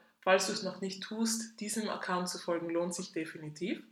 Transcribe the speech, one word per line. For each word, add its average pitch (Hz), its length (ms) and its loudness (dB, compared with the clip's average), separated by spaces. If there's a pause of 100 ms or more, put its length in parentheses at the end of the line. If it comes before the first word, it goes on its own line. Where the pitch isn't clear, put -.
(200)
falls 190 260 8
du 214 60 0
es 190 100 -4
noch 185 180 -4
nicht 190 220 -6
tust, - 580 -2
diesem 208 300 -2
Account 180 380 0
zu 185 100 -4
folgen, 170 320 -2
lohnt 175 240 2
sich - 180 -6
definitiv. 160 800 -4